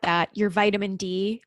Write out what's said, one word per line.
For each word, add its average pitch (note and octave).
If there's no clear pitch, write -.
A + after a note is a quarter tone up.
that E3+
your G#3
vitamin G3+
D F#3+